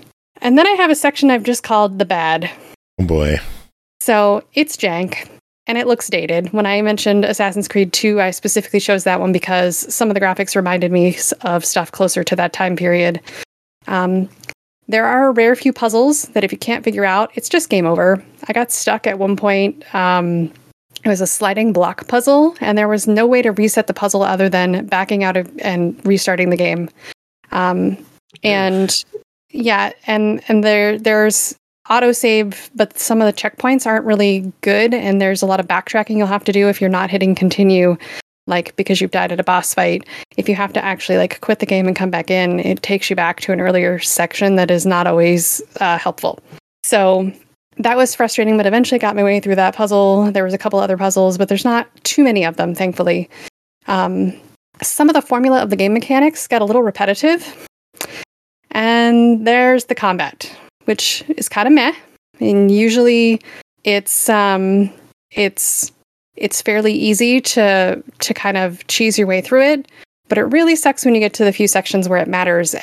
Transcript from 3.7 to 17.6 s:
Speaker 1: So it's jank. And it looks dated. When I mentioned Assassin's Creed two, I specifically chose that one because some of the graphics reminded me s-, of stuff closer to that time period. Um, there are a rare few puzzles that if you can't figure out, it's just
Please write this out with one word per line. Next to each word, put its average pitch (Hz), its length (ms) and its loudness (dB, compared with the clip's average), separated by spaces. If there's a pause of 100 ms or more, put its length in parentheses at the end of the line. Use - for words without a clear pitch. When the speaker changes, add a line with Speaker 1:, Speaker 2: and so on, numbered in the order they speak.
Speaker 1:
So 208 400 2 (120)
it's 302 240 -2
jank. 180 500 -6 (380)
And 233 100 -4
it 240 100 -4
looks 240 220 -2
dated. 175 440 -4
When 208 120 0
I 202 160 0
mentioned 208 440 0
Assassin's 202 440 -2
Creed 196 240 0
two, 208 260 0
I 185 120 0
specifically 196 500 -2
chose 196 240 0
that 180 160 0
one 185 100 0
because 180 640 -2
some 226 160 0
of 202 60 0
the 196 60 -2
graphics 190 360 -2
reminded 180 340 0
me 180 240 2
s-, - 180 -6 (100)
of 175 240 -2
stuff - 260 -4
closer 180 320 -2
to - 100 -4
that 175 200 -2
time 185 220 -2
period. 175 440 0 (640)
Um, 185 420 -2 (600)
there 220 160 0
are 254 240 2
a 262 40 4
rare 233 220 4
few 254 180 0
puzzles 240 560 0
that 202 140 -2
if 190 80 0
you - 80 -8
can't 233 240 -4
figure 202 220 -2
out, 196 300 0
it's - 140 -8
just 330 200 -2